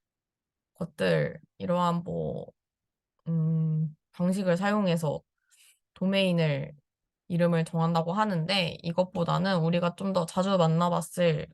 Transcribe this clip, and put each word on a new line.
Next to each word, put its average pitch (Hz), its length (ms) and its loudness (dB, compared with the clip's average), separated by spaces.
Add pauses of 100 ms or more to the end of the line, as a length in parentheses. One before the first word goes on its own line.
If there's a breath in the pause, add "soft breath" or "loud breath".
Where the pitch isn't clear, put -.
(760)
것들, 165 680 -2 (180)
이러한 175 460 -2
뭐, - 420 -6 (840)
음, 160 680 0 (160)
방식을 185 440 0
사용해서 180 640 0 (760 soft breath)
도메인을, 170 760 0 (560)
이름을 170 360 2
정한다고 165 480 0
하는데 185 680 0
이것보다는 175 800 0
우리가 175 360 0
좀 196 160 -4
더 180 140 0
자주 190 320 0
만나봤을 170 960 0